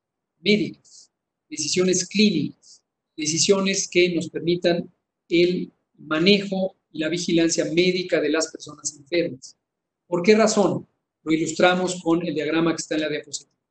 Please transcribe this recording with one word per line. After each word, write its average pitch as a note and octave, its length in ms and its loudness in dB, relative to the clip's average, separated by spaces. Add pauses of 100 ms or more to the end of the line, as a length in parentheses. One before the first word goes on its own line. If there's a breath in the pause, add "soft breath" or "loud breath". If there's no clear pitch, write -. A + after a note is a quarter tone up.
(400)
médicas, - 720 -4 (380)
decisiones F3 580 -2
clínicas, - 760 0 (360)
decisiones F#3+ 720 0
que F3 260 2
nos - 140 -4
permitan E3+ 600 -2 (380)
el F3+ 440 0 (260)
manejo F#3 800 0 (160)
y D3+ 80 -10
la D#3 100 -2
vigilancia E3 560 0
médica F3 560 0
de D3 80 -2
las D#3+ 220 -2
personas - 460 -12
enfermas. - 600 -6 (500)
¿Por F3 160 -4
qué G#3+ 120 6
razón? G3+ 520 2 (360)
Lo D#3 80 -4
ilustramos F3+ 680 0
con E3+ 240 0
el D#3+ 80 -6
diagrama D#3+ 420 -2
que - 60 -8
está - 140 -8
en D#3 60 -2
la D3+ 80 -4
diapositiva. - 480 -10 (140)